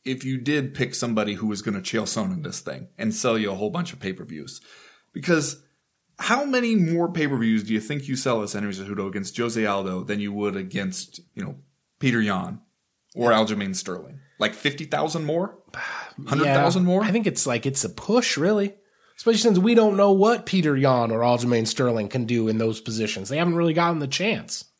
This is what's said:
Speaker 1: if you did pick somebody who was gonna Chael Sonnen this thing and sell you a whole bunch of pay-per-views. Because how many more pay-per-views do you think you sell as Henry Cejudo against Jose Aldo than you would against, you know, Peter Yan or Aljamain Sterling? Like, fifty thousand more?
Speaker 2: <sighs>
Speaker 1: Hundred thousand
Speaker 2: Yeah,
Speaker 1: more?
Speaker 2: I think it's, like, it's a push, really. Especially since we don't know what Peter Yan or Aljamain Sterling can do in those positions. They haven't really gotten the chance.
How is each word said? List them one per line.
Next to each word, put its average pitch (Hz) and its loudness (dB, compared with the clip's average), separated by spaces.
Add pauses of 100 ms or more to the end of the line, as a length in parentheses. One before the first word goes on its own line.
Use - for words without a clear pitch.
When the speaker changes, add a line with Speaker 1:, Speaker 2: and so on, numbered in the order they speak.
Speaker 1:
if 131 -6
you 131 -4
did 135 -2
pick 123 -2
somebody 107 0
who 104 -4
was 104 -4
gonna 101 -4
Chael 104 -4
Sonnen 95 -4
this - -8
thing - -12
and 110 -4
sell 113 0
you 104 -2
a 95 -6
whole 101 -2
bunch 170 0
of - -18
pay-per-views. 82 -10 (520)
Because 151 -2 (560)
how 254 0
many 247 0
more 170 2
pay-per-views 117 2
do 110 -4
you 110 0
think 139 -6
you 135 -2
sell 120 0
as 101 -6
Henry 104 -4
Cejudo 98 -6
against 98 -8
Jose 113 -2
Aldo 95 -2
than 104 -4
you 101 -4
would 101 -2
against, 95 -6 (140)
you 98 -10
know, - -10 (420)
Peter 120 0
Yan 98 -2 (540)
or 120 2
Aljamain 107 2
Sterling? 85 -10 (200)
Like, 220 0
fifty 147 -4
thousand 151 -2
more? 170 -2
Speaker 2:
<sighs> - -12
Speaker 1:
Hundred 151 2
thousand 143 4
Speaker 2:
Yeah, 180 4
Speaker 1:
more? 185 4
Speaker 2:
I 208 2
think 220 2
it's, - 0
like, 120 0
it's 135 0
a - -4
push, - 0
really. 202 2 (420)
Especially 226 2
since 220 6
we 220 4
don't 214 6
know 202 6
what 214 4
Peter 156 2
Yan 127 4
or 113 0
Aljamain 120 4
Sterling 113 0
can 123 -2
do 113 0
in 110 0
those 110 -2
positions. 104 -4
They 135 -2
haven't 170 2
really 170 2
gotten 170 2
the 147 -4
chance. - -4 (160)